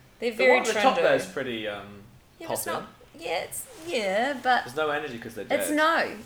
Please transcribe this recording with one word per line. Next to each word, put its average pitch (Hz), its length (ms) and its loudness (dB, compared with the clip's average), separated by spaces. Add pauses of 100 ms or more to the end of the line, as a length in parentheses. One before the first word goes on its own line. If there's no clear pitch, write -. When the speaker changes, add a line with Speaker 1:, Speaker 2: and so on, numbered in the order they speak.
(200)
Speaker 1:
They're 233 100 -2
Speaker 2:
The 214 60 -6
Speaker 1:
very 254 220 6
Speaker 2:
one 226 100 0
at 214 60 2
the 220 60 0
top 247 180 4
Speaker 1:
trendy. 170 40 4
Speaker 2:
there 151 140 6
is - 100 -2
pretty, 120 400 -6
um, 101 360 -10 (360)
Speaker 1:
Yeah, 330 100 -12
but - 60 -6
it's - 100 -2
Speaker 2:
potted. - 160 -4
Speaker 1:
not, - 120 -12 (260)
yeah, - 260 -4
it's, - 180 -10 (240)
yeah, 233 480 0
but 254 300 2
Speaker 2:
There's 127 120 -12
no 156 140 0
energy 143 280 -4
'cause 117 180 -12
they're 101 120 -8
Speaker 1:
it's 294 200 0
Speaker 2:
dead. 302 80 0
Speaker 1:
no, 311 500 2